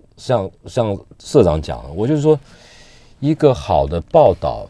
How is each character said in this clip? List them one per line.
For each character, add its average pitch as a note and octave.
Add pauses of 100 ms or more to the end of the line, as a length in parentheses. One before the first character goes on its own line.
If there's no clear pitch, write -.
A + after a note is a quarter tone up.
(180)
像， G#2 (160)
像 A2 (220)
社 -
长 D#2
讲 C2+
的， - (100)
我 G2+
就 D3
是 D3+
说， D#3 (800)
一 D3
个 D3
好 D2+
的 D#2 (140)
报 C3+
道， D#2+